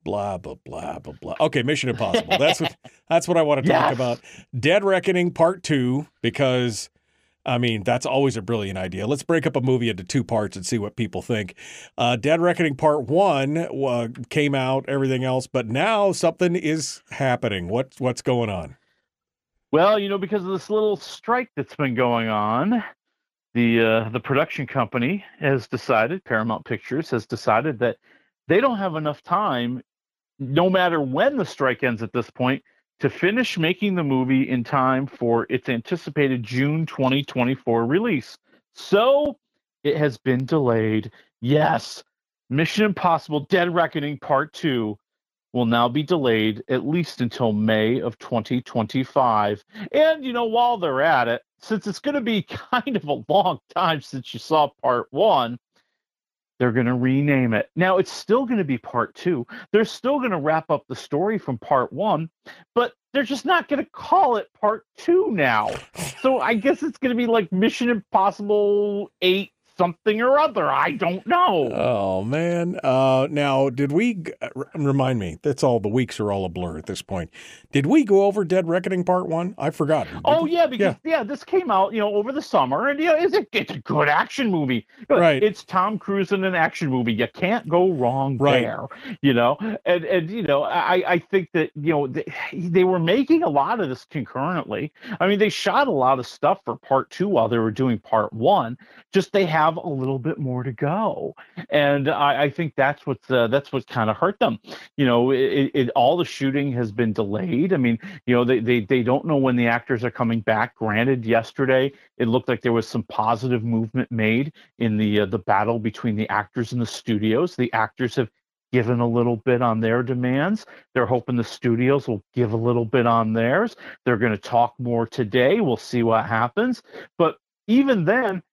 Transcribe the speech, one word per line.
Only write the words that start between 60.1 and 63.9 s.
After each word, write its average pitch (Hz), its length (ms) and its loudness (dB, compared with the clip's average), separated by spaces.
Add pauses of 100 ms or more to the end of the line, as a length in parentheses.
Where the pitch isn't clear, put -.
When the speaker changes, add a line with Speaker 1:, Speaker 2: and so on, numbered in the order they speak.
Speaker 2:
gonna 208 200 -4
wrap 156 300 -2
up 147 180 -2
the 127 80 -10
story 190 420 -4
from 127 200 -6
Part 131 340 0
One, 165 380 -2 (440)
but 240 180 0 (200)
they're 277 120 0
just 247 200 -6
not 330 240 0
gonna 277 180 -2
call 294 500 2